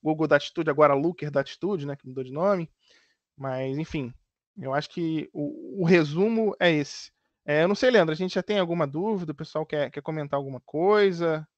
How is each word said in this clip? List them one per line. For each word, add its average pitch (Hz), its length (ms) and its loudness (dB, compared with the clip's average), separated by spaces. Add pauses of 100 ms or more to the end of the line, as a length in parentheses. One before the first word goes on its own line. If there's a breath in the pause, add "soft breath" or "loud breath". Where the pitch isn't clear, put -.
Google 156 260 0
Data 143 160 4
Studio, 160 260 -4
agora 147 220 6
Looker 147 380 -2
Data 139 200 -2
Studio, 165 380 -6
né, 139 80 -8
que - 100 -20
mudou 131 160 -10
de 127 80 -10
nome. 170 400 -2 (640 soft breath)
Mas, 135 440 -4
enfim, 147 340 -6 (480)
eu 131 140 -6
acho 147 160 -2
que 160 420 -4
o, - 500 -8
o - 20 0
resumo 185 760 2
é 180 100 4
esse. - 420 -2 (340)
É, 151 160 2
eu 175 60 4
não 208 60 2
sei, 254 160 4
Leandro, 175 220 4
a 156 40 -2
gente 185 180 -4
já 185 80 -2
tem 208 160 -2
alguma 170 280 0
dúvida? 175 460 -4
O - 20 -4
pessoal 156 300 -6
quer, 147 260 -2
quer 147 120 -10
comentar 151 340 -4
alguma 135 240 -6
coisa? 170 960 2